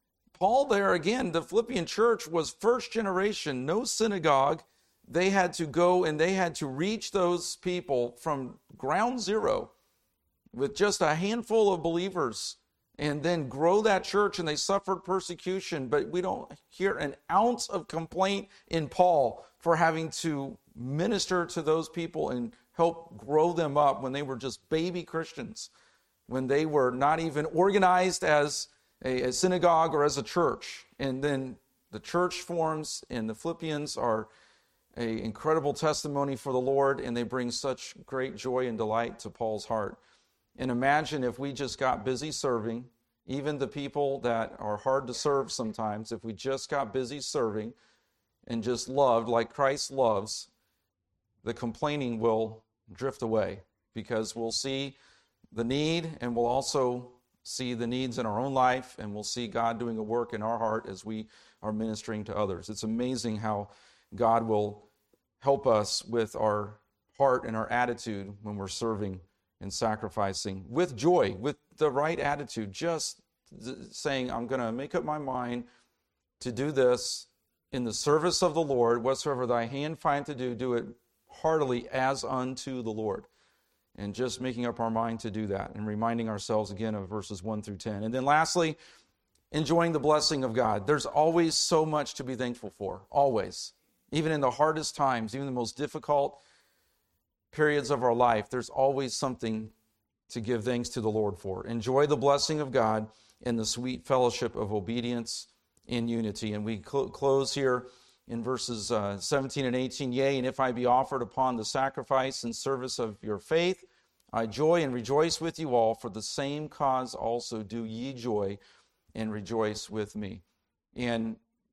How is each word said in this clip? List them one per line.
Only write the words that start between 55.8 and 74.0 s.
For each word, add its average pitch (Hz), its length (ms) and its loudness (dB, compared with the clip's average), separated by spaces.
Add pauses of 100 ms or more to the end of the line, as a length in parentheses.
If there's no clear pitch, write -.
and 120 120 -4
we'll 120 120 2
also 123 640 0 (320)
see 123 300 -6
the 117 120 -2
needs 123 320 -2
in 120 80 -2
our 107 140 0
own 135 140 -2
life, 127 440 2
and 104 160 -8
we'll 104 100 -8
see 120 240 -6
God 117 300 0
doing 113 200 -4
a 110 60 -4
work 117 280 -2
in 104 100 -6
our 113 160 -2
heart 110 300 0
as 95 160 -12
we 110 240 -8 (340)
are 107 120 -4
ministering 107 500 -4
to 98 140 -6
others. 98 320 -2
It's 107 140 -8
amazing 113 560 -2
how 104 280 -2 (480)
God 113 320 4
will 104 400 0 (520)
help 139 280 4
us 107 380 4
with 113 320 0
our 104 420 0 (380)
heart 127 280 4
and 113 120 -4
our 110 120 -2
attitude 113 720 -2
when 104 140 -8
we're 98 140 -6
serving 101 500 -4 (420)
and 98 100 -8
sacrificing 98 960 -4
with 139 300 0
joy, 135 420 4
with 135 160 -4 (220)
the 151 120 4
right 151 300 0
attitude, 139 540 -4
just 160 480 -4 (420)
th-, 127 140 -10 (120)
saying, 131 400 -2